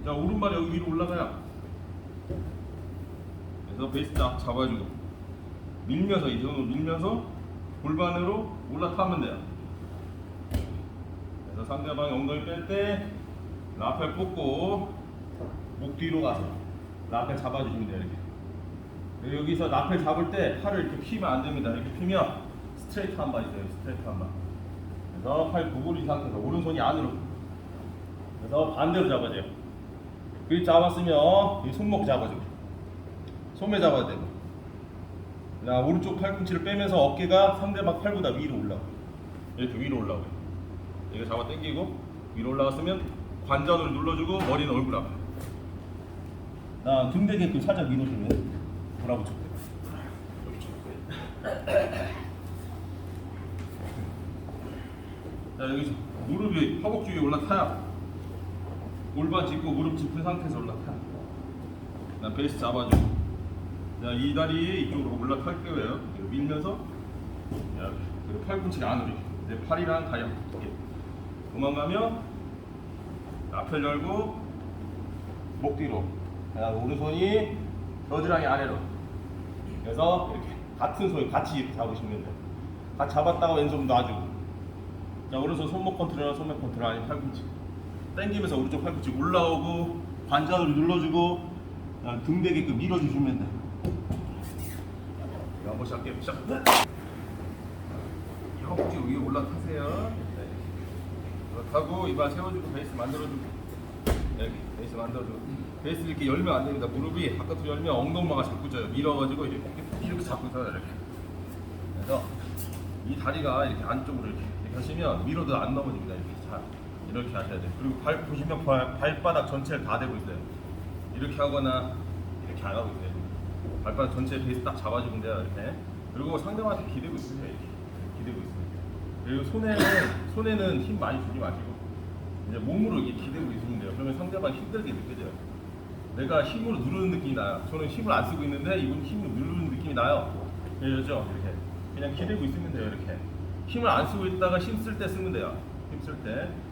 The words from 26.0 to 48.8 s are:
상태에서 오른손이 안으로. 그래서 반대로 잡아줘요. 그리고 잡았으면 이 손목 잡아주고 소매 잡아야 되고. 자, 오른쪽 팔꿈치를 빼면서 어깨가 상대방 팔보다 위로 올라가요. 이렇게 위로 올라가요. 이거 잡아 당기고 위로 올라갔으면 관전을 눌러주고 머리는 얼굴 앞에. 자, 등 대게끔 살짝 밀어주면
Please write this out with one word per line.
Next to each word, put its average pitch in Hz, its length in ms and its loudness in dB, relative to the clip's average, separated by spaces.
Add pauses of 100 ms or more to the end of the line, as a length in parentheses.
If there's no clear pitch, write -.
상태에서 143 320 0
오른손이 160 440 0
안으로. 135 280 4 (1300)
그래서 151 340 2
반대로 170 320 6
잡아줘요. - 360 0 (1040)
그리고 170 180 4
잡았으면 175 1000 8
이 131 60 0
손목 208 320 4
잡아주고 - 360 2 (1120)
소매 208 240 2
잡아야 143 280 8
되고. - 140 -2 (1400)
자, 127 140 6
오른쪽 175 400 4
팔꿈치를 185 440 2
빼면서 196 340 4
어깨가 185 580 10
상대방 196 460 2
팔보다 190 280 4
위로 135 280 0
올라가요. 101 240 0 (760)
이렇게 120 220 0
위로 135 200 2
올라가요. 92 260 0 (880)
이거 110 120 -4
잡아 113 220 -2
당기고 156 480 -2 (400)
위로 117 160 -2
올라갔으면 139 500 2 (460)
관전을 151 460 6
눌러주고 160 460 2
머리는 143 340 4
얼굴 131 220 2
앞에. 95 120 0 (1800)
자, 127 300 6
등 202 140 6
대게끔 170 340 4
살짝 185 280 4
밀어주면 127 380 2 (760)